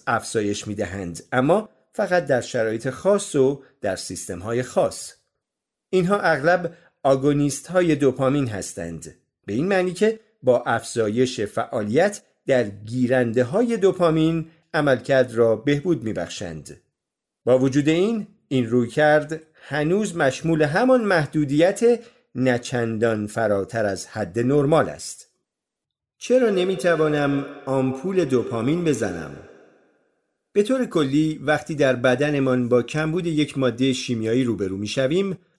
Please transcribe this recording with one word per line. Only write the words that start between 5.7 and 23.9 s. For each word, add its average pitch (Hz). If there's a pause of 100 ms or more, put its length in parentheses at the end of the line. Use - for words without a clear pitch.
اینها 185
اغلب 170 (280)
آگونیست‌های 147
دوپامین 135
هستند، 85 (300)
به 101
این 147
معنی 185
که 214 (240)
با 127
افزایش 117
فعالیت 120 (240)
در 123
گیرنده‌های 123
دوپامین 165 (240)
عملکرد 131
را 113
بهبود 143
می‌بخشند. 82 (640)
با 127
وجود 139
این، 196 (200)
این 123
رویکرد 151 (120)
هنوز 170
مشمول 160
همان 226
محدودیت 175 (360)
نچندان 117
فراتر 104
از 98